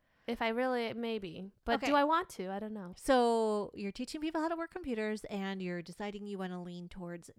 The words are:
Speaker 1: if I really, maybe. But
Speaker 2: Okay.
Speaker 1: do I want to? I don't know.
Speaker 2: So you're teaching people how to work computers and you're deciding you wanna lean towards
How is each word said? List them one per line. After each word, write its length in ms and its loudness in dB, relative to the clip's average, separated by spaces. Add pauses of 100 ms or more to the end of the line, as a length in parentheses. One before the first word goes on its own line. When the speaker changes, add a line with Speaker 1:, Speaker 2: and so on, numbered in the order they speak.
(280)
Speaker 1:
if 160 -2
I 60 2
really, 440 0
maybe. 560 -6 (160)
But 120 4
Speaker 2:
Okay. 100 0
Speaker 1:
do 80 6
I 80 8
want 340 4
to? 140 -4
I 80 -4
don't 160 -6
know. 200 -10
Speaker 2:
So 800 4
you're 180 -4
teaching 300 -6
people 180 0
how 80 2
to 80 0
work 160 -4
computers 520 -2
and 360 -4
you're 220 -2
deciding 460 -8
you 100 -6
wanna 240 -4
lean 260 -10
towards 520 -10